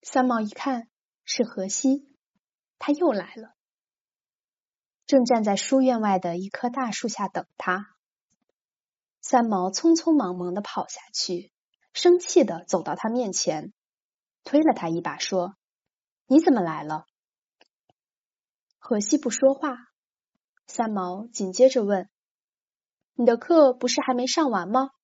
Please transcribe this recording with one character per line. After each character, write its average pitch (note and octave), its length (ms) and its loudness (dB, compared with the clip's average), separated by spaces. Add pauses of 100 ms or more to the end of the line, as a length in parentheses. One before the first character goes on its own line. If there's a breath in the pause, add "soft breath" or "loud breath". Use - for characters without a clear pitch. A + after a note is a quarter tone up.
三 C4 200 2
毛 A#3 160 0
一 G#3 80 -6
看 B3 400 -8 (340)
是 - 200 -2
荷 G3 220 -8
西， C4+ 480 -2 (640)
他 - 140 -2
又 D4+ 180 2
来 F#3+ 260 -4
了， A3 180 -20 (1500)
正 C4 180 4
站 A#3 180 2
在 G3+ 140 0
书 C4+ 240 0
院 B3+ 220 2
外 G3 160 2
的 F3 180 -4
一 G3 140 -10
棵 - 180 -6
大 B3 220 -6
树 A3 180 -6
下 G#3 180 -6
等 - 200 -10 (100)
他。 F#3+ 400 -6 (1300)
三 A#3 240 2
毛 F#3+ 240 0
匆 E4 240 4
匆 D#4+ 200 2
忙 F#3 220 0
忙 F3+ 160 -6
地 G3+ 80 -4
跑 - 280 -8
下 - 120 -18 (140)
去， F#3 360 -6 (440)
生 F4 240 6
气 E4+ 260 4
地 F3+ 220 -6
走 F3 160 -2
到 D#3 120 -6
他 A3 140 -6
面 A3+ 240 -2
前， D#3 400 -4 (720)
推 D4+ 180 2
了 D#4 120 2
他 E3 160 -6
一 E3+ 100 -2
把， D3+ 160 -8
说 F#3 400 -4 (720)
：“你 C4+ 100 8
怎 D#4+ 140 6
么 A#3 80 4
来 D#3 240 -4
了？” D#3 220 -6 (1700)
荷 G#3 220 -2
西 B3 160 0
不 B3+ 140 -2
说 C4+ 240 2
话， C#4 240 -6 (880)
三 A3+ 240 -4
毛 F#3+ 380 -6
紧 F#3+ 260 -6
接 B3+ 160 6
着 B3 120 -2
问 G3 280 -2 (1040)
：“你 A#3+ 80 -2
的 A#3 140 4
课 D4+ 340 6
不 B3 160 -4
是 C#4+ 140 -2
还 C4 100 -2
没 B3 140 -2
上 C#4+ 240 0
完 F#3 180 -4
吗？” C4 220 0 (140)